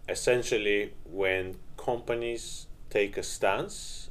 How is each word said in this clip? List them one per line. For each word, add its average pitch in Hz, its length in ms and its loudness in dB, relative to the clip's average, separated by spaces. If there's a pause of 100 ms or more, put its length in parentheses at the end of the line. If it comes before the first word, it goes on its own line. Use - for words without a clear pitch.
essentially 104 840 2 (120)
when 95 520 0 (220)
companies 117 880 -4 (240)
take 101 260 4
a 92 60 -4
stance - 880 0